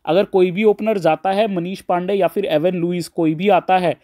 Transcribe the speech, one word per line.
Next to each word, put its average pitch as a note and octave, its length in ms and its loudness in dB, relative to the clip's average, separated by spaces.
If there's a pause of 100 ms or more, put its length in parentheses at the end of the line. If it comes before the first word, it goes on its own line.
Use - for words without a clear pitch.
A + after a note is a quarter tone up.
अगर F3 180 2
कोई F#3 280 0
भी G3 120 -2
ओपनर G#3+ 340 2
जाता E3 340 0
है, G3+ 240 0
मनीष F3+ 260 -6
पांडे F3+ 320 -2
या F#3 140 0
फिर G3 180 0
एवन D#3+ 260 0
लुइस F3 360 -4
कोई D#3+ 280 -2
भी F#3 140 0
आता F#3 280 2
है, F3 260 0